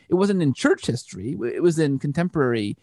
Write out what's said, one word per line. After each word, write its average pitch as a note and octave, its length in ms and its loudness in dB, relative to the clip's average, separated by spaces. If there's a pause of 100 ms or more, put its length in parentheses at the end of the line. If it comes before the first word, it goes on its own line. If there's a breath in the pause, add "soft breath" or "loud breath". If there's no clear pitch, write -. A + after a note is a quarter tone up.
It E3+ 60 4
wasn't F#3+ 280 2
in C#3 100 2
church - 320 0
history. A#2 580 -6
It A#2+ 180 -4
was D#3+ 180 4
in C#3+ 180 2
contemporary, C3 840 -2